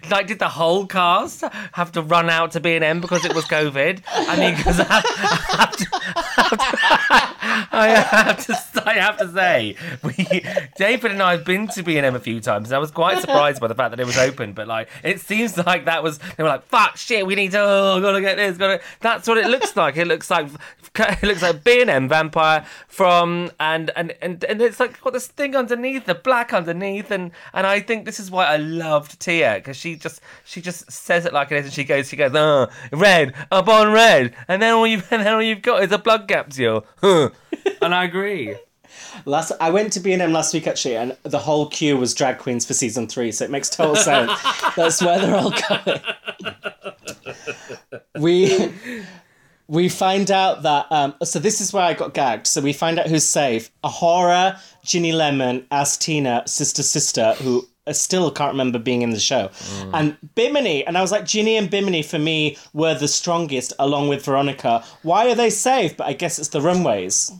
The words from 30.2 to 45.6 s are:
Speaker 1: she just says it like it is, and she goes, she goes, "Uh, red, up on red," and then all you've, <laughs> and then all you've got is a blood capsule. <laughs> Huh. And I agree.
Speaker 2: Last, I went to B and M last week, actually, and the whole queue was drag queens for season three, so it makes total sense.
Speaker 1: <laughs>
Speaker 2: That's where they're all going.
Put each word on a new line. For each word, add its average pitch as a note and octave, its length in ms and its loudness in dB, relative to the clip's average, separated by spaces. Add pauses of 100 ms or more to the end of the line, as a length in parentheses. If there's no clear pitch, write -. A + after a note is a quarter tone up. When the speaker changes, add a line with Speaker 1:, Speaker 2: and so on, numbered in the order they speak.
Speaker 1:
she - 180 -16
just F3 300 -12
says F3 340 -2
it - 80 -4
like C#3 180 -2
it D3 60 0
is, C#3+ 80 -2
and C3 80 -12
she D3 100 -6
goes, C#3 260 -2
she C#3+ 60 -12
goes, C3+ 180 0
"Uh, D3+ 360 4 (220)
red, D#3+ 420 4 (180)
up F#3+ 160 2
on G#3+ 240 6
red," G3 440 6 (120)
and F#3+ 140 0
then A3+ 120 4
all A3+ 140 4
you've, A3 200 -2
<laughs> - 40 -4
and A3 140 0
then G#3+ 80 4
all A3 80 2
you've A3 200 -2
got G#3 220 2
is F3+ 80 0
a G#3 60 2
blood G#3+ 300 0
capsule. C3 640 0
<laughs> - 40 -20 (120)
Huh. D#3+ 220 6 (520)
And F3 120 0
I F3+ 120 0
agree. F3 500 -6 (720)
Speaker 2:
Last, D#3 340 -2
I E3 100 2
went G#3 240 0
to F#3+ 60 -4
B F#3 140 0
and F#3 80 2
M E3 100 0
last D#3 220 0
week, D#3+ 140 -2
actually, C3 280 -2
and B2 280 -4
the D3 160 -4
whole D3 280 0
queue D3 300 0
was B2 160 0
drag C3 240 -2
queens B2 280 -4
for - 80 -8
season A2+ 340 -4
three, A#2 240 -4
so A#2 140 -4
it A#2 60 -8
makes C#3 180 -4
total D#3 260 0
sense. C#3 360 2 (260)
Speaker 1:
<laughs> - 180 -4
Speaker 2:
That's E3 260 0
where F3 180 2
they're F#3+ 160 2
all G3 160 0
going. G3+ 480 -2 (2250)